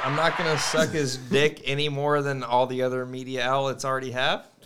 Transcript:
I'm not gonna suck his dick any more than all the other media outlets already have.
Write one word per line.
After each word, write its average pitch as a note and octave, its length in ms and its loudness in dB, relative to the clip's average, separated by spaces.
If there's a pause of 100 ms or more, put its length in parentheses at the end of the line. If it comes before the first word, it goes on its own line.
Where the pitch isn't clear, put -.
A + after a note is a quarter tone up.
I'm C3+ 120 0
not D#3 220 2
gonna D#3+ 200 0
suck D#3 320 2
his C#3 280 -2
dick C#3 480 2
any C#3+ 240 0
more C#3+ 320 0
than C#3 220 -2
all B2 240 4
the B2+ 160 -2
other B2+ 220 0
media B2+ 400 -4
outlets C3+ 400 0
already C3 260 -2
have. C#3+ 340 0 (200)